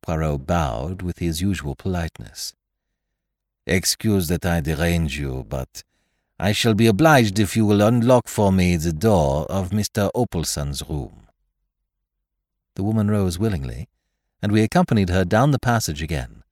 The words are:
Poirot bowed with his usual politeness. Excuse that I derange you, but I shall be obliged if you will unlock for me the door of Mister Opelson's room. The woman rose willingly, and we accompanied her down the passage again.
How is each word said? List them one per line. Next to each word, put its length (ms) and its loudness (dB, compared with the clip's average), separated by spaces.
Poirot 440 -4
bowed 560 -4
with 180 -8
his 220 -4
usual 340 -4
politeness. 760 -8
Excuse 600 0
that 180 -2
I 160 0
derange 560 -2
you, 320 -6
but 340 -10
I 120 -2
shall 220 2
be 140 4
obliged 520 4
if 160 0
you 100 2
will 160 4
unlock 460 4
for 240 2
me 260 4
the 160 -2
door 520 2
of 280 -6
Mister 400 -2
Opelson's 720 -4
room. 400 -10
The 80 -6
woman 260 0
rose 300 0
willingly, 480 -4
and 100 -2
we 100 4
accompanied 480 2
her 160 2
down 260 4
the 80 2
passage 420 -2
again. 500 -8